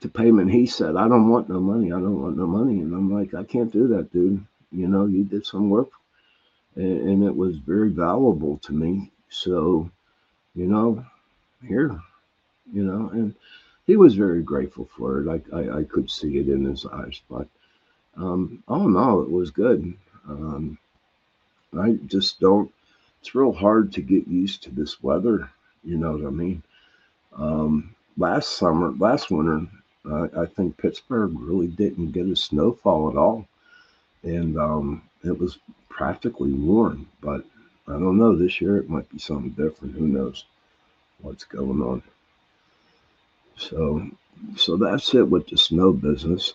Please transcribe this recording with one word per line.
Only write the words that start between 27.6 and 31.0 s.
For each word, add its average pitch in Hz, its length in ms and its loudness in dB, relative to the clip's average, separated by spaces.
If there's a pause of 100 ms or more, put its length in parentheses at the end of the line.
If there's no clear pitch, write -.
last 90 400 -2
summer, 85 400 2
last 110 320 2
winter, 80 380 0 (420)
I, 78 320 -6
I 82 40 -2
think 87 320 -4
Pittsburgh 95 640 -4